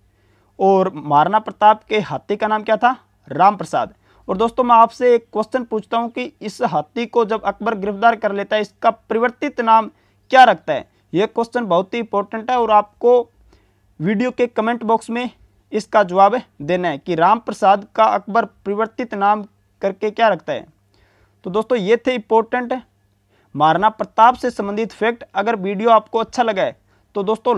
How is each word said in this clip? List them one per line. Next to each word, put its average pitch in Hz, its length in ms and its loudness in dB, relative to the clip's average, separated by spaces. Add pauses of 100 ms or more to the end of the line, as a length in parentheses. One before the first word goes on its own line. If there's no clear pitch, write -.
(580)
और 190 360 2
महाराणा 151 460 0
प्रताप 214 440 2
के 214 160 -4
हाथी 156 360 -6
का 214 100 -4
नाम 214 160 -4
क्या 214 140 0
था, 240 200 0 (320)
राम 185 280 2
प्रसाद। 143 380 -6 (340)
और 190 80 -4
दोस्तों 226 280 -2
मैं 240 100 4
आपसे 240 400 4
एक 233 120 -2
क्वेश्चन 220 380 -6
पूछता 233 340 -6
हूं 233 120 -4
कि 247 220 -10 (100)
इस 208 220 -12
हाथी 175 420 -4
को 233 180 0
जब 220 200 -4
अकबर 208 320 -4
गिरफ्तार 202 400 0
कर 214 160 -4
लेता 202 240 -4
है 214 60 -2
इसका - 280 -4
परिवर्तित 233 720 -4
नाम 220 280 2 (400)
क्या 254 140 8
रखता 196 280 2
है? 131 160 -6 (240)
यह 185 140 0
क्वेश्चन 233 400 -6
बहुत 185 280 0
ही 240 60 -4
इंपॉर्टेंट 220 500 -6
है 254 80 0
और 226 140 0
आपको 233 480 2 (800)
वीडियो 208 300 -2
के 247 180 -2
कमेंट 233 360 -4
बॉक्स 220 260 -2
में 240 180 -6 (440)
इसका 208 320 0
जवाब 196 360 2 (220)
देना 180 260 -2
है 143 100 -4
कि 175 160 -6
राम 180 260 4
प्रसाद 202 540 0
का 226 120 2
अकबर 208 380 -2
परिवर्तित 220 680 -6
नाम 202 300 0 (380)
करके 196 280 -4
क्या 220 180 0
रखता 175 240 -4
है। 117 140 -8 (800)
तो 190 60 -10
दोस्तों 220 280 -2
ये 208 200 0
थे 254 160 -4
इंपॉर्टेंट 233 580 -2 (840)
महाराणा 160 360 2
प्रताप 226 440 2
से 247 160 -6
संबंधित 214 420 -6
फैक्ट। 233 320 -4 (100)
अगर 208 240 -2
वीडियो 202 320 -2
आपको 220 280 2
अच्छा 226 240 -4
लगा 208 200 -2
है 135 140 -4 (380)
तो 208 80 -4
दोस्तों 220 360 -2